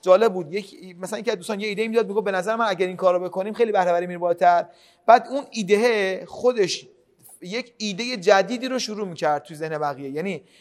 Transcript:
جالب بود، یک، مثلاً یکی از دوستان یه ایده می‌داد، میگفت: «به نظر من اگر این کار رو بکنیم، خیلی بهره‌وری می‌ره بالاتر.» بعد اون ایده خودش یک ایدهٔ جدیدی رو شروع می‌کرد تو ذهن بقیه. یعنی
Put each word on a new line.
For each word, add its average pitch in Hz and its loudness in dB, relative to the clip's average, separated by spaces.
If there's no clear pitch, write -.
جالب 196 6
بود، 170 -6
یک، 185 -10
مثلاً 190 -8
یکی 220 -4
از 214 -2
دوستان 196 -6
یه 214 -4
ایده 208 -4
می‌داد، 226 0
میگفت: 202 -2
«به 208 0
نظر 190 -2
من 226 0
اگر 185 0
این 185 -8
کار 180 2
رو 180 -6
بکنیم، 190 -6
خیلی 220 0
بهره‌وری 180 2
می‌ره 175 -8
بالاتر.» 175 4
بعد 240 6
اون 269 -6
ایده 208 0
خودش 226 0
یک 214 -8
ایدهٔ 214 -6
جدیدی 196 4
رو 254 -4
شروع 208 -8
می‌کرد 151 -2
تو 170 -18
ذهن 156 -6
بقیه. 139 -6
یعنی 160 -8